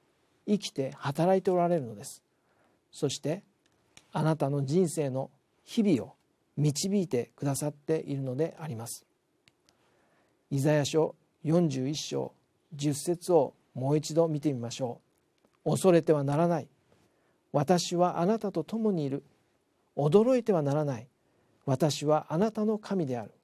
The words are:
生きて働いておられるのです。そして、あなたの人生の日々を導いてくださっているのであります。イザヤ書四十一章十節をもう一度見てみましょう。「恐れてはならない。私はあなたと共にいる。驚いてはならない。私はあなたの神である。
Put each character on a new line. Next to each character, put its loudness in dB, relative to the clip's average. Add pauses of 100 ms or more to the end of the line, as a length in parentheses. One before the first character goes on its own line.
(460)
生 2
き -10
て -6
働 2
い 0
て 0
お 2
ら 2
れ 2
る -2
の -10
で -16
す。 -18 (680)
そ -4
し -6
て、 -4 (720)
あ -2
な 2
た -2
の -2
人 2
生 -4
の -6 (340)
日 -2
々 0
を -20 (400)
導 0
い -4
て -2
く -8
だ -2
さ -4
っ -4
て -4
い -4
る -6
の -6
で -4
あ -12
り -8
ま -10
す。 -16 (1400)
イ -2
ザ 2
ヤ 2
書 0 (300)
四 4
十 -4
一 -4
章 -8 (420)
十 -2
節 -4
を 4 (200)
も -2
う 4
一 -4
度 4
見 -4
て 0
み -4
ま -8
し -8
ょ -6 (640)
う。 0
「恐 4
れ 6
て 2
は 2
な 0
ら 4
な 0
い。 -12 (840)
私 2
は 2
あ 2
な 0
た -6
と -4
共 -2
に -2
い -2
る。 -4 (720)
驚 4
い 0
て 0
は 2
な 2
ら 2
な -4
い。 -16 (580)
私 0
は 2
あ 0
な 2
た -4
の 0
神 -4
で -4
あ -8
る。 -16 (120)